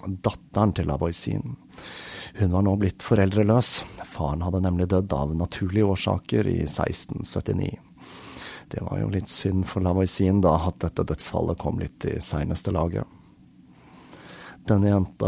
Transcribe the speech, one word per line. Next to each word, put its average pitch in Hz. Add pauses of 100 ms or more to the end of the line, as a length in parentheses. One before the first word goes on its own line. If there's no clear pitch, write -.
(200)
datteren 104
til 82
La 71
Voisin. - (800)
Hun 95
var 92
nå 101
blitt 98
foreldreløs. 107 (220)
Faren 78
hadde 90
nemlig 90
dødd 95
av 73
naturlige 92
årsaker 98
i 85
seksten -
syttini. - (880)
Det -
var 92
jo 104
litt 98
synd 95
for -
La 92
Voisin 95
da, 82
at -
dette 85
dødsfallet -
kom -
litt -
i -
seneste -
laget. 87 (1600)
Denne 101
jenta 98